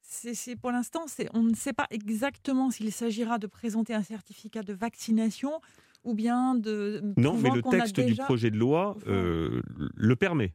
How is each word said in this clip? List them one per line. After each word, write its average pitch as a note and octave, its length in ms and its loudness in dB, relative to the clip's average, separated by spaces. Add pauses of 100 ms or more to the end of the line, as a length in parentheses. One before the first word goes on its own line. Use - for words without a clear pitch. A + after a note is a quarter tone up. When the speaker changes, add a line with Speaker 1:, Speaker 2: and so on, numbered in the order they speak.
Speaker 1:
c'est, - 340 -10
c'est, B3 220 -10
pour B3 140 -6
l'instant, B3 360 -2
c'est, B3 280 -6
on A3+ 80 4
ne A3+ 120 6
sait C#4 200 -4
pas - 160 -2
exactement B3+ 800 -2
s'il G#3+ 220 -4
s'agira A#3 460 -2
de G#3 80 -6
présenter A3 480 -2
un G#3+ 80 0
certificat G#3+ 600 -10
de G3 100 -10
vaccination A3 880 0 (440)
ou A#3+ 100 -4
bien A#3+ 400 2
de G#3+ 460 -2 (160)
Speaker 2:
Non, B2 180 6
mais A3+ 140 4
Speaker 1:
prouvant - 60 4
Speaker 2:
le A#2+ 80 2
Speaker 1:
qu'on B3+ 80 -2
a - 80 6
Speaker 2:
texte G3 180 0
du B3+ 80 4
Speaker 1:
déjà B3 200 2
Speaker 2:
projet A#2+ 260 2
de G#2+ 80 0
loi, D#3 360 2 (120)
Speaker 1:
Voilà. G2+ 160 2
Speaker 2:
euh, E2 400 0 (320)
le A2+ 220 4
permet. D3 380 0